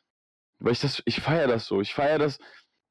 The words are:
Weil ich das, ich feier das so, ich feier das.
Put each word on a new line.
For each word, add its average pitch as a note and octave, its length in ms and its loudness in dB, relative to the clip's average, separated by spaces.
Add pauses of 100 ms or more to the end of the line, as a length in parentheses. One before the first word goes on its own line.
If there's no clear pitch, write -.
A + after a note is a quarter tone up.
(600)
Weil A2+ 120 2
ich A#2+ 80 0
das, - 240 -2
ich - 160 -2
feier D3+ 280 2
das A2+ 180 0
so, G2 140 0
ich - 140 -4
feier D3+ 240 2
das. D3 200 0 (520)